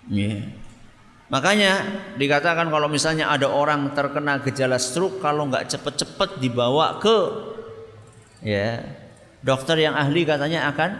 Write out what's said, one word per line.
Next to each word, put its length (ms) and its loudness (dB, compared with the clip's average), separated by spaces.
Ya. 320 -2
Makanya 480 4
dikatakan 480 2
kalau 160 2
misalnya 480 0
ada 160 2
orang 480 2
terkena 480 0
gejala 320 0
stroke, 400 -2
kalau 320 0
nggak 160 -2
cepet-cepet 720 -4
dibawa 640 2
ke, 160 6
ya, 400 -2
dokter 400 0
yang 160 2
ahli, 320 2
katanya 400 0
akan 200 0